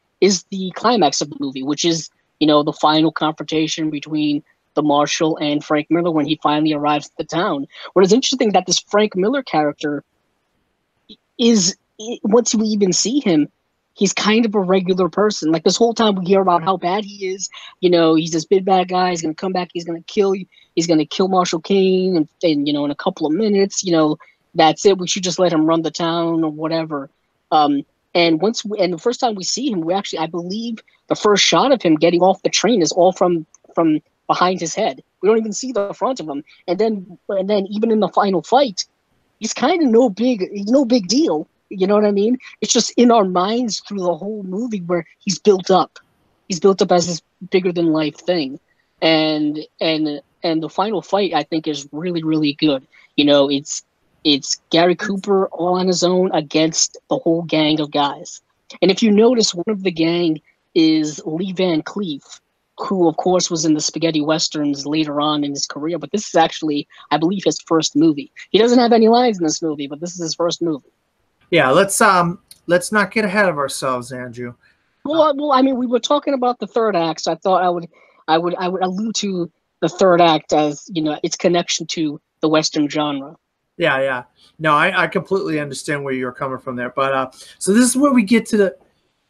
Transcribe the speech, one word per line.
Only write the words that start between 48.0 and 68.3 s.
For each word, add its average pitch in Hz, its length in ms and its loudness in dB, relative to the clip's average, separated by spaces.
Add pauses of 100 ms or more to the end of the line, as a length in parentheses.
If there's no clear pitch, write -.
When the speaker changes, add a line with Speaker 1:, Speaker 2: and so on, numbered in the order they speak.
Speaker 1:
thing. 151 440 -4 (400)
And, 156 580 0 (220)
and, 156 400 -2 (220)
and 160 200 -2
the 151 60 -6
final 202 320 -2
fight, 196 320 -2
I 151 120 -2
think, 160 220 -6
is 143 240 -6
really, 165 320 -6
really 156 300 0
good. 143 340 -2 (300)
You 143 80 4
know, 143 240 4
it's, 143 340 -6 (400)
it's 143 460 0
Gary 175 260 4
Cooper 196 520 -2
all 180 320 -2
on 185 80 -2
his 180 180 0
own 185 280 2
against 160 640 -2 (100)
the 143 80 0
whole 165 260 0
gang 156 380 0
of 147 100 -6
guys. 143 520 -4 (400)
And - 80 4
if 190 120 -2
you 226 80 4
notice, 220 440 4
one 170 120 -8
of 208 160 -6
the 190 80 -4
gang 165 520 -2 (320)
is 156 500 2
Lee 180 280 -6
Van 175 300 0
Cleef, 165 560 -10 (380)
who, 180 320 0
of 156 80 0
course, 180 340 0
was 160 140 -4
in 160 80 2
the 151 80 0
spaghetti 160 400 -2
westerns 147 640 -4
later 147 360 -2
on 151 200 -2
in 143 100 -6
his 139 140 -6
career. 156 320 -8
But 147 140 -12
this 208 160 -6
is - 60 -8
actually, 156 520 0 (240)
I 147 60 0
believe, 175 280 -2
his - 180 0
first 160 340 -2
movie. 147 340 2 (200)